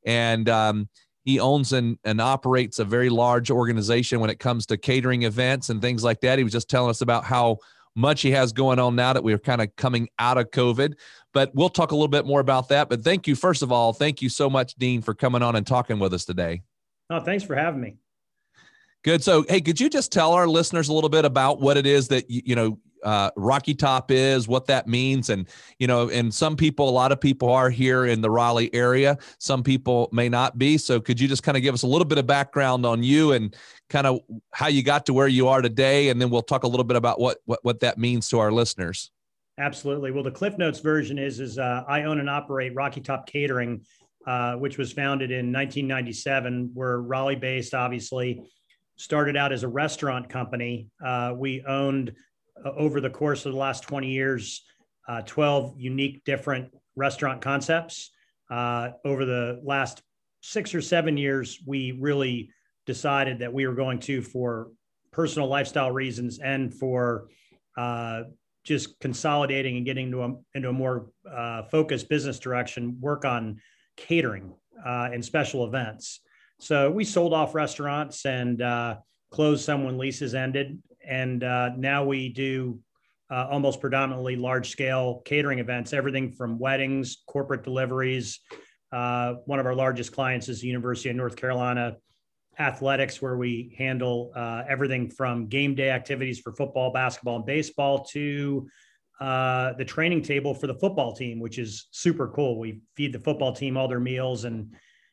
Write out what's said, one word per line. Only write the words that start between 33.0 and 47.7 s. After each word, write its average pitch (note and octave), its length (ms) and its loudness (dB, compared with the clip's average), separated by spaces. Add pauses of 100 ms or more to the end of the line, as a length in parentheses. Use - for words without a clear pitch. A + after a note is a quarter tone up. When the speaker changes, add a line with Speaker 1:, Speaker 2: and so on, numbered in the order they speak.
Speaker 1:
you D3 280 6
and A2 220 0 (360)
kinda C#3 280 4 (340)
how C#3+ 140 -2
you C#3+ 160 4
got C#3+ 240 2
to C3+ 80 2
where C#3 140 6
you B2+ 180 6
are C3 160 6
today? C3+ 460 4
And B2 120 2
then B2 100 2
we'll A#2+ 120 2
talk C3 220 -2
a - 20 2
little B2 160 2
bit A#2+ 140 2
about A#2 240 2
what, A#2+ 240 2
what, A#2 180 -2
what A#2+ 180 0
that A#2+ 180 0
means A#2+ 320 0
to A#2 100 4
our G#2+ 100 4
listeners. G2 600 -2 (460)
Speaker 2:
Absolutely. C#3+ 520 -4
Well, C3+ 140 -4
the C3 80 -4
Cliff G3+ 260 -4
Notes D#3+ 220 -2
version D3 360 0
is, C#3 220 -6
is, B2 220 -8
uh, B2 260 -2
I D3 180 -2
own D#3 140 -2
and C#3+ 100 -2
operate C3+ 460 -4
Rocky C#3 280 -6
Top C3+ 260 -8
Catering, B2 560 -4 (420)
uh, B2 280 -2
which C#3 240 -6
was C3 120 -4
founded C#3 400 -2
in B2 220 -4
nineteen C3+ 340 -4
ninety-seven. B2 880 -4
We're B2 240 -4
Raleigh-based, C3 760 -4